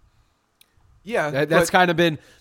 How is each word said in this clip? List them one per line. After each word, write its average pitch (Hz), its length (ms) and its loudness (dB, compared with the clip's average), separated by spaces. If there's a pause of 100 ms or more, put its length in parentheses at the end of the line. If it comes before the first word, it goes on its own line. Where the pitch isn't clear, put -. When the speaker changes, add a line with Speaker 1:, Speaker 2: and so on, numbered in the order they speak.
(1040)
Speaker 1:
Yeah, 165 280 -4
Speaker 2:
That, 147 180 -2
that's 165 220 0
Speaker 1:
but, 190 80 2
Speaker 2:
kinda 175 160 2
been, 165 240 0 (220)